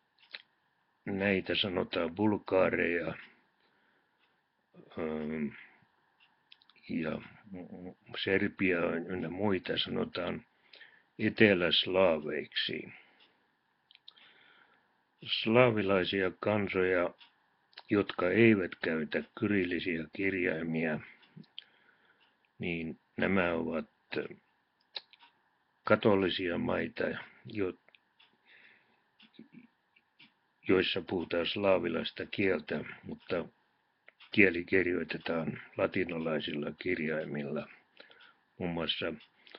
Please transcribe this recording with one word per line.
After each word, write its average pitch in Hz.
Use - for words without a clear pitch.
näitä 98
sanotaan 87
bulgaareja, 87
ähm, 78
ja 80
Serbia 95
ynnä 85
muita 92
sanotaan 87
eteläslaaveiksi. 90
Slaavilaisia 98
kansoja, 92
jotka 95
eivät 101
käytä 80
kyrillisiä 87
kirjaimia, 82
niin 82
nämä 90
ovat 80
katolisia 95
maita, 85
jo-, 92
joissa 92
puhutaan 85
slaavilaista 87
kieltä, 85
mutta 82
kieli 87
kirjoitetaan 85
latinalaisilla 80
kirjaimilla, 78
muun 90
muassa 85